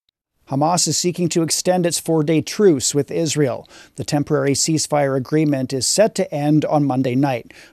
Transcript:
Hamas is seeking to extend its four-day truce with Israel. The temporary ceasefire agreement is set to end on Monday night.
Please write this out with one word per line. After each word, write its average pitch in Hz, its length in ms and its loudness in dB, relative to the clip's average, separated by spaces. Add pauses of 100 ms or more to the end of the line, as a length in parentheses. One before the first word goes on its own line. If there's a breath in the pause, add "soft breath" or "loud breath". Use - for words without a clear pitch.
(500)
Hamas 156 380 0
is 151 80 -2
seeking 175 340 -2
to 170 120 0
extend 175 460 0
its 170 100 -2
four-day 160 420 0
truce 165 540 2
with 143 160 0
Israel. 139 580 -2 (280 loud breath)
The 143 80 -6
temporary 143 500 0
ceasefire 143 640 0
agreement 139 560 0
is 123 140 -2
set 208 260 2
to 185 180 -4
end 147 340 2
on 147 200 0
Monday 127 300 0
night. 135 360 -2 (220 loud breath)